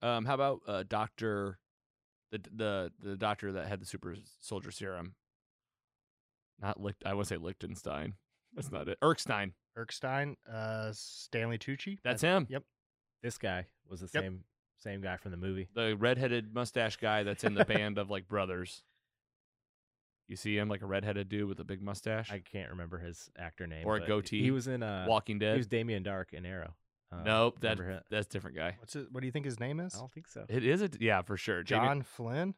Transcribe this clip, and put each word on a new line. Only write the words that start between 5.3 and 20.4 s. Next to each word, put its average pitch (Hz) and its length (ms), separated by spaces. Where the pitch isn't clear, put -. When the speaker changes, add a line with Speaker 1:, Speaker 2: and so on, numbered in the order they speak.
Speaker 1:
Not 101 180
Licht-, 101 260
I 98 80
wanna 101 120
say 92 120
Lichtenstein. 85 760
That's - 180
not 73 160
it. - 160
Erskine. 107 500
Speaker 2:
Erskine, 135 600
uh, 110 440
Stanley 117 640
Tucci. 139 460
Speaker 1:
That's 123 200
Speaker 2:
I 156 40
Speaker 1:
him. 175 220
Speaker 2:
Yep. 131 140
Speaker 3:
This 117 160
guy 92 260
was 92 120
the 92 120
Speaker 2:
Yep. 147 100
Speaker 3:
same, 92 200
same 98 240
guy 92 160
from 98 140
the 87 60
movie. 92 360
Speaker 1:
The 110 240
redheaded 120 560
mustache 120 440
guy 107 260
that's 101 200
in 107 120
the 98 100
Speaker 3:
<laughs> - 0
Speaker 1:
band 104 320
of, 101 140
like, 95 160
brothers. 92 560
You 98 100
see 104 200